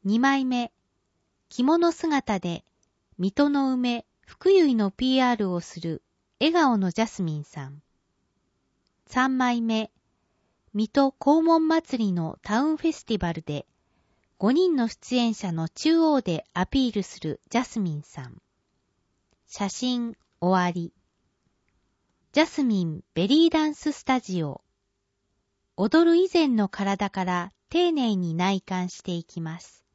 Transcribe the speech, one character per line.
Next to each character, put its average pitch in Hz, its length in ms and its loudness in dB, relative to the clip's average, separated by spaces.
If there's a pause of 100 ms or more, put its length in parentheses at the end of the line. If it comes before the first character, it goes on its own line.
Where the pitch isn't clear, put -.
二 208 140 0
枚 269 260 2
目。 247 280 -2 (760)
着 - 160 -4
物 339 260 4
姿 277 480 -2
で、 175 260 -6 (540)
水 190 160 -2
戸 285 140 4
の 277 240 0
梅、 247 320 -2 (160)
福 - 300 -2
結 330 240 6
の 202 160 2
ピ 262 280 0
ー 254 100 4
ア 247 40 2
ー 233 40 0
ル 196 160 -2
を 175 80 -2
す - 200 -16
る、 165 220 -6 (360)
笑 320 140 2
顔 285 240 4
の 190 140 0
ジ 220 120 -2
ャ 220 40 0
ス - 160 -8
ミ 156 160 -4
ン 147 60 -10
さ 139 220 -14
ん。 143 160 -18 (1200)
三 262 320 -2
枚 240 240 0
目。 220 280 -2 (840)
水 214 180 -2
戸 277 200 2
黄 311 300 4
門 330 240 4
祭 311 420 0
り 185 40 0
の 165 300 -4
タ 220 180 -2
ウ 311 120 0
ン 302 40 -2
フ 330 120 -2
ェ 311 40 0
ス - 120 -10
テ 233 100 -4
ィ 196 40 -4
バ 170 140 -4
ル 160 80 -8
で、 147 260 -8 (680)
五 208 160 2
人 349 240 2
の 233 100 0
出 - 300 -6
演 233 160 2
者 190 180 -6
の 165 180 -4
中 330 300 2
央 311 220 4
で 165 320 -4
ア 180 140 -2
ピ 262 220 0
ー 220 40 -4
ル 202 100 -2
す - 180 -12
る 156 280 -6
ジ 233 100 -2
ャ 254 60 0
ス - 160 -8
ミ 165 160 -2
ン 147 60 -8
さ - 200 -16
ん。 120 180 -20 (1080)
写 202 240 -6
真 240 440 -4 (260)
終 180 220 2
わ 175 80 0
り。 170 220 -8 (1400)
ジ 294 100 4
ャ 330 40 2
ス - 160 -4
ミ 208 220 0
ン 160 160 -6 (140)
ベ 175 120 0
リ 311 220 4
ー - 20 2
ダ 208 140 0
ン 208 100 -2
ス - 180 -6
ス - 120 -12
タ 254 160 0
ジ 180 220 -6
オ。 143 200 -8 (1120)
踊 311 280 4
る 339 120 4
以 370 160 4
前 320 160 2
の 214 200 0
体 196 400 -4
か 190 160 -4
ら 180 280 -4 (180)
丁 349 200 2
寧 254 240 0
に 175 200 -2
内 185 260 0
観 180 300 -6
し - 120 -20
て 185 100 -8
い 170 120 -6
き - 160 -14
ま 165 180 -10
す。 - 260 -20 (100)